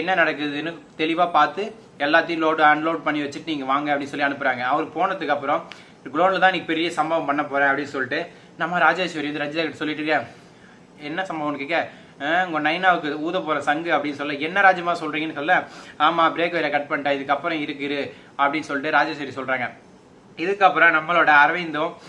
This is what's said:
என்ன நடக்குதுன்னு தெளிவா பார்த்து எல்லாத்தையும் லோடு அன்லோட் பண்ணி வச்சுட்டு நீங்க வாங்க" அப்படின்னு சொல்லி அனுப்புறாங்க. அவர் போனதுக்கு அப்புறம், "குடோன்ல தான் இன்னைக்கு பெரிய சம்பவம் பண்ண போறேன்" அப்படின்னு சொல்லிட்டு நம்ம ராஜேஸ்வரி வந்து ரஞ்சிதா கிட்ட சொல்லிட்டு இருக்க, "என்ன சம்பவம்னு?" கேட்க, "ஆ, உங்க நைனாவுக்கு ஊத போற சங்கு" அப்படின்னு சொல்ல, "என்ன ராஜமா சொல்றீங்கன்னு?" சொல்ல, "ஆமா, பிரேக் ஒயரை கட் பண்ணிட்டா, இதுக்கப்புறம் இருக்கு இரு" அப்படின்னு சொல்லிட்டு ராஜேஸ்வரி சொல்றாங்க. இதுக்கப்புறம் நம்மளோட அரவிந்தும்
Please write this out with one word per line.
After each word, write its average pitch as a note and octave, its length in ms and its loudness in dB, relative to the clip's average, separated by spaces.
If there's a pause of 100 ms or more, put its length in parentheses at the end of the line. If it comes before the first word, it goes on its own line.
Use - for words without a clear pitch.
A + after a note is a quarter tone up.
என்ன F3+ 180 0
நடக்குதுன்னு D3 520 -4 (280)
தெளிவா E3 260 0 (120)
பார்த்து D#3 260 2 (420)
எல்லாத்தையும் D#3+ 380 2
லோடு D#3+ 260 4
அன்லோட் D#3 380 0
பண்ணி D3 160 0
வச்சுட்டு D#3+ 300 -8
நீங்க C3+ 180 -6
வாங்க" D3 200 0
அப்படின்னு C#3 220 -4
சொல்லி C#3+ 140 0
அனுப்புறாங்க. C3 360 -2 (100)
அவர் D#3 120 0 (100)
போனதுக்கு E3 400 0
அப்புறம், C#3+ 240 -2 (540)
"குடோன்ல F3+ 300 2
தான் F#3 100 6
இன்னைக்கு E3+ 180 -4
பெரிய D#3+ 280 -2
சம்பவம் D#3 320 -2
பண்ண D3 200 0
போறேன்" C#3 200 4
அப்படின்னு C#3+ 240 -4
சொல்லிட்டு C3+ 260 -4 (400)
நம்ம F3 240 -2
ராஜேஸ்வரி E3 440 0
வந்து D3 140 -4
ரஞ்சிதா D#3 220 -2
கிட்ட C#3 160 -10
சொல்லிட்டு D3+ 220 -4
இருக்க, D3+ 180 0 (880)
"என்ன E3+ 100 -6 (120)
சம்பவம்னு?" D3 320 -4
கேட்க, D3+ 200 -2 (400)
"ஆ, C#3+ 40 -4 (180)
உங்க D#3+ 180 -4
நைனாவுக்கு E3+ 440 2 (180)
ஊத F3 100 -2 (100)
போற D3+ 220 0
சங்கு" E3 260 0
அப்படின்னு C#3+ 240 -2
சொல்ல, D3 160 -6 (120)
"என்ன F3+ 200 -2
ராஜமா F3 340 4
சொல்றீங்கன்னு?" D#3 380 -6
சொல்ல, D#3 160 2 (520)
"ஆமா, E3+ 180 4 (100)
பிரேக் E3+ 220 -2
ஒயரை D3+ 180 0
கட் C#3+ 160 -2
பண்ணிட்டா, C#3+ 260 0
இதுக்கப்புறம் D3 480 -2
இருக்கு C#3+ 240 -8
இரு" C#3+ 100 -4 (420)
அப்படின்னு D3 280 0
சொல்லிட்டு C#3+ 280 -4
ராஜேஸ்வரி D3 420 0
சொல்றாங்க. B2+ 280 -4 (720)
இதுக்கப்புறம் E3+ 580 4
நம்மளோட D#3 340 2 (100)
அரவிந்தும் E3 500 2 (180)